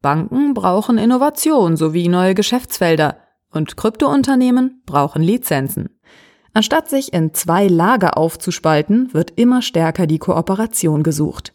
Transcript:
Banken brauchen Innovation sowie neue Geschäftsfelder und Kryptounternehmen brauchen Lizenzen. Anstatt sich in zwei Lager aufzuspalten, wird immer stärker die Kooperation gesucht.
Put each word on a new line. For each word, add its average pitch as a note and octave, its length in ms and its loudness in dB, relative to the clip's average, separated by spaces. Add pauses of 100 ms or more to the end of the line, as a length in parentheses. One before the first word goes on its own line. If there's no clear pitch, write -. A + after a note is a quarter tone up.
Banken B3 540 0
brauchen G3+ 420 0
Innovation B3 800 2
sowie D#3+ 300 0
neue F3+ 260 2
Geschäftsfelder F3 840 0 (340)
und D#3 260 -6
Kryptounternehmen B3+ 1080 0
brauchen C#3+ 340 0
Lizenzen. E3 800 -2 (560)
Anstatt D#4 340 0
sich C4+ 240 -4
in D#3+ 220 0
zwei F3+ 320 0
Lager F#3 500 2
aufzuspalten, E3 960 -2
wird E3 220 -2
immer B3 260 2
stärker E3 460 -2
die D#3 100 0
Kooperation F3 840 -2
gesucht. D3+ 520 -4